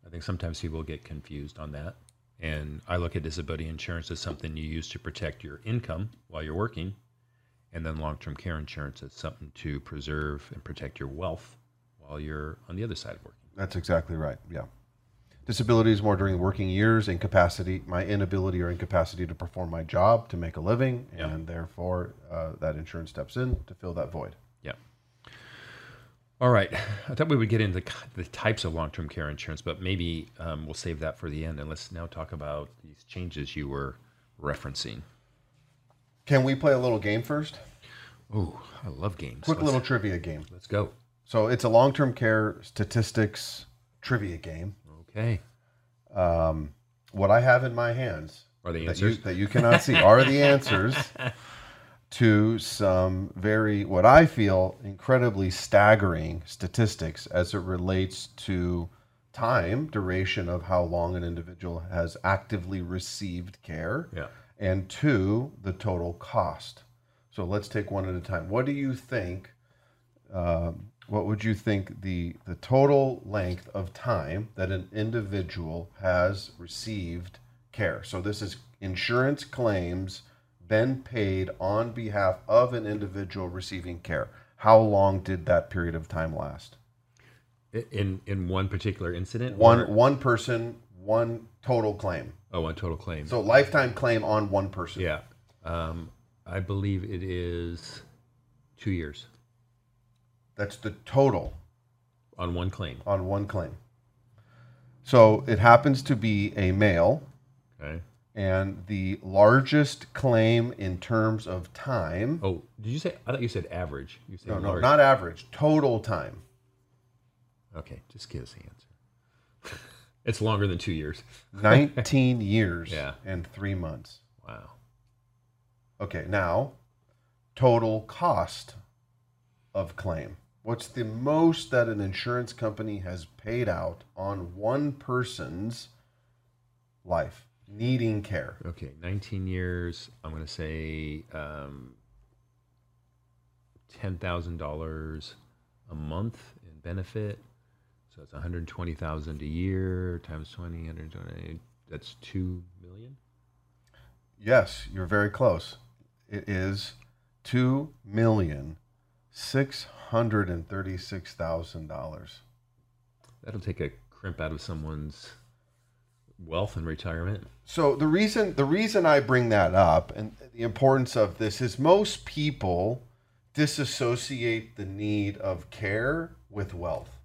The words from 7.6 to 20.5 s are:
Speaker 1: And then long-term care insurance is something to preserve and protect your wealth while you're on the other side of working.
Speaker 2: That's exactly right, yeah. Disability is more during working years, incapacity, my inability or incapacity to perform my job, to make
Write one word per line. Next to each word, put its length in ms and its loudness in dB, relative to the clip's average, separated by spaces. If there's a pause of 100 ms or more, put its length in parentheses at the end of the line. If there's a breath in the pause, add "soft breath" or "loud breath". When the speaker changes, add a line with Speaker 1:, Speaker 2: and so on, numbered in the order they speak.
Speaker 1:
And 120 -8
then 120 -6
long-term 380 -8
care 240 -8
insurance 440 -12
is 80 -18
something 440 -14
to 260 -8
preserve 720 -8
and 100 -16
protect 360 -14
your 100 -10
wealth 480 -10 (420)
while 200 -14
you're 380 -10 (120)
on 80 -12
the 60 -6
other 120 -8
side 200 -14
of 100 -20
working. 140 -20 (160)
Speaker 2:
That's 200 -8
exactly 400 -2
right, 220 -6 (120)
yeah. 140 -10 (840 soft breath)
Disability 460 4
is 100 4
more 140 2
during 240 0
working 300 -2
years, 380 4
incapacity, 800 2
my 180 -2
inability 560 0
or 80 -2
incapacity 580 -2
to 80 -8
perform 340 -8
my 140 -6
job, 460 2
to 80 -8
make 200 -6